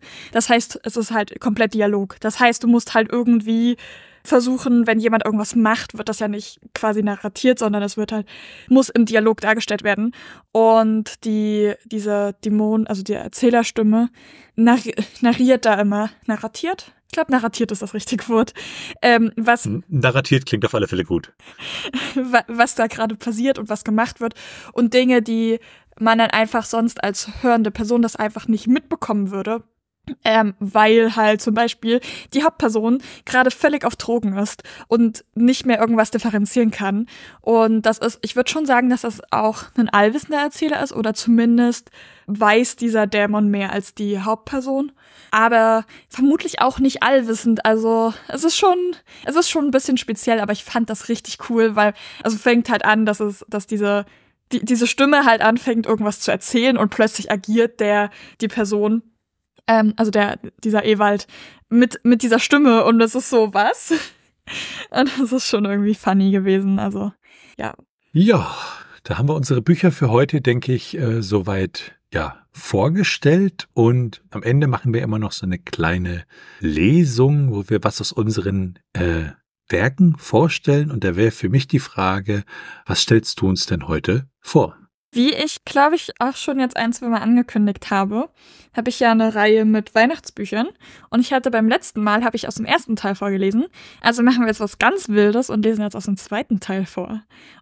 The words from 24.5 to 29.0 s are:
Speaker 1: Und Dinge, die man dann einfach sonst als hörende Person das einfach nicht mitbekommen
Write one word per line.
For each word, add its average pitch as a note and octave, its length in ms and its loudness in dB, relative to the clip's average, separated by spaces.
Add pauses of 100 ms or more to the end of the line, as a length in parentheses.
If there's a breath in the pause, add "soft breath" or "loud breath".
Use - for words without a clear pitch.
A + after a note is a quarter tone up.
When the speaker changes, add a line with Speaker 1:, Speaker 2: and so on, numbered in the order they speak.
Speaker 1:
Und A#3 200 0
Dinge, B3+ 300 4
die A3+ 380 -2 (380 soft breath)
man A3+ 200 2
dann A3+ 120 2
einfach - 360 -2
sonst A3+ 360 -4
als G3+ 280 -6 (120)
hörende A#3 280 2
Person A#3 320 0
das A3+ 140 -4
einfach G#3+ 320 -6
nicht A3 180 -2
mitbekommen A3 640 -2